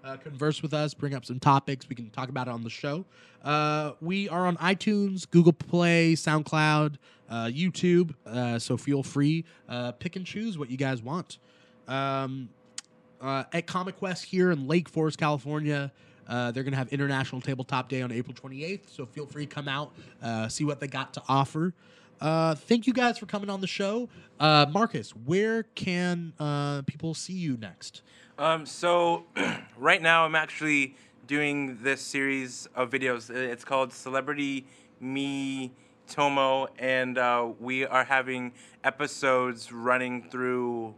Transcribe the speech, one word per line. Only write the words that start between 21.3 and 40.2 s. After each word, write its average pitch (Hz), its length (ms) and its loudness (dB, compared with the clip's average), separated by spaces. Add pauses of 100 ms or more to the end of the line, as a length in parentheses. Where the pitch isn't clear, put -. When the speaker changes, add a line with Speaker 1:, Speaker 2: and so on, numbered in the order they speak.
Speaker 1:
Uh, 160 360 2
thank 233 320 2
you 254 60 2
guys 247 240 2
for 208 80 -12
coming 202 240 -6
on 196 120 -4
the 190 60 -4
show. 208 420 -2 (300)
Uh, 151 320 8
Marcus, 180 400 0
where 202 520 0 (120)
can, 175 640 -2
uh, 143 440 -2
people 160 300 -6
see - 200 -10
you 160 240 -2
next? - 440 -14 (360)
Speaker 2:
Um, 156 280 2
so 170 600 2 (260)
<clears throat> - 260 -12
right 160 240 6
now 165 240 6
I'm 156 100 0
actually 147 600 0 (320)
doing 143 540 -2
this 135 200 -2
series 135 760 -4
of 123 160 0
videos. 123 420 -2
I-, 127 60 -6 (120)
it's 120 140 -10
called 135 280 0
Celebrity 135 720 -4 (340)
Me 135 720 -4 (360)
Tomo, 135 600 2 (100)
and, 127 400 0
uh, 120 320 2 (100)
we 131 260 -4
are 127 180 2
having 127 480 0 (320)
episodes 127 880 0
running 123 580 0